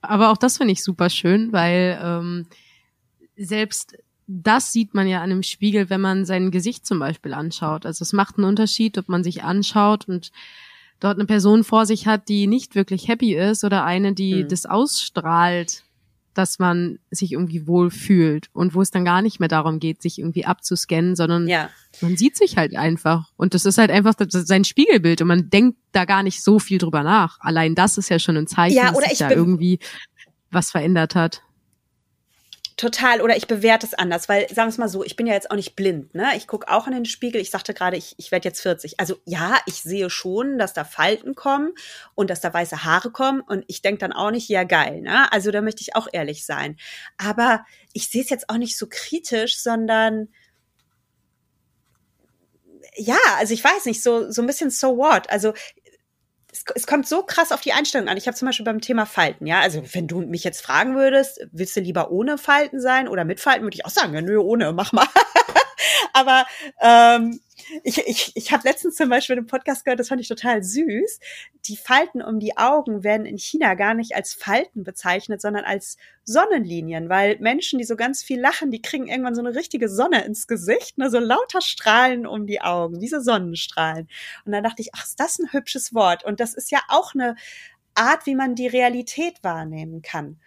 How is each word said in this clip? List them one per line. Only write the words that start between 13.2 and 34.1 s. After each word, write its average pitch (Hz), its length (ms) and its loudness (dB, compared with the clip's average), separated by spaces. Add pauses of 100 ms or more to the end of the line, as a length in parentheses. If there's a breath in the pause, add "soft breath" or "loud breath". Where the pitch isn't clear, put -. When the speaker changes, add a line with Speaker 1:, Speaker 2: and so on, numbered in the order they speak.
Speaker 1:
ist 202 280 0
oder 196 220 2
eine, 190 280 0
die 190 300 0
Speaker 2:
Mhm. 143 40 -4
Speaker 1:
das 175 200 -4
ausstrahlt, 175 1160 0 (520)
dass 190 240 0
man 175 400 0 (100)
sich 185 220 -4
irgendwie 160 340 -4
wohl 175 240 4
fühlt 160 640 2
und 175 220 0
wo 185 60 4
es 196 100 2
dann 180 140 0
gar 175 180 4
nicht 220 160 -2
mehr 165 100 2
darum 156 300 0
geht, 160 220 -4
sich - 180 -6
irgendwie 165 260 -4
abzuscannen, 175 680 0
sondern 170 320 2
Speaker 2:
Ja. 165 240 -2 (280)
Speaker 1:
man 175 160 0
sieht 226 220 2
sich - 180 2
halt 160 200 0
einfach 160 600 0
und 147 200 0
das 180 100 2
ist 196 140 4
halt 220 100 8
einfach 208 240 4
das, 202 140 0
das 180 200 -2
sein 190 160 4
Spiegelbild 190 580 4
und 165 60 4
man 175 220 4
denkt 240 300 6 (120)
da 185 140 2
gar 196 180 2
nicht 185 200 -4
so 214 160 8
viel 190 180 0
drüber 160 260 0
nach. 175 360 2
Allein 160 340 2
das 180 240 4
ist 202 120 -4
ja 170 100 4
schon 160 180 2
ein 156 100 -2
Zeichen, 180 280 4
Speaker 2:
Ja, 247 140 6
Speaker 1:
dass - 80 2
Speaker 2:
oder - 80 4
Speaker 1:
sich - 80 0
Speaker 2:
ich - 60 -2
Speaker 1:
da 147 100 0
Speaker 2:
be- - 60 6
Speaker 1:
irgendwie 175 440 4 (720 loud breath)
was 175 200 -2
verändert 165 440 0
hat. 165 260 0 (1400)
Speaker 2:
Total, 240 440 2
oder 226 140 4
ich 214 120 -4
bewerte 226 380 4
es - 80 -10
anders, 170 360 -2